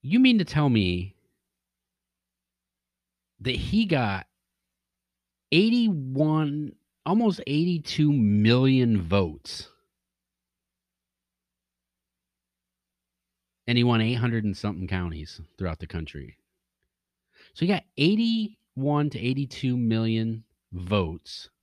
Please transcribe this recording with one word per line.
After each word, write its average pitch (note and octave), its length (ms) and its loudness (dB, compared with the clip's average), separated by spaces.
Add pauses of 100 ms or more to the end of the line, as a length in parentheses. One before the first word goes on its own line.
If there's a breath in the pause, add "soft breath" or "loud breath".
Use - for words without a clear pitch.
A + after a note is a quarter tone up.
You E3+ 180 2
mean B3+ 200 6
to F3 60 0
tell D3 240 2
me F#2+ 460 0 (2250)
that B2 160 -2
he G#3+ 300 0
got A#2+ 420 -2 (1300)
eighty-one, D#3 1200 0 (320)
almost G3+ 420 0
eighty-two D3+ 640 0
million A#2 920 4
votes, E2+ 680 -4 (4000)
and A#2+ 120 2
he A#2+ 80 4
won A#2 160 4
eight A2+ 140 0
hundred A#2 280 -2
and G2+ 140 -2
something F#2+ 300 -6
counties E2+ 520 -8 (180)
throughout E2+ 220 -6
the E2+ 80 -12
country? D#2 500 -12 (1160 soft breath)
So E3 100 -4
he - 20 0
got F#3+ 160 -2 (140)
eighty-one E3 1120 0
to - 80 -10
eighty-two C3 580 -4
million A2+ 680 -2 (280)
votes. F2+ 760 -6 (140)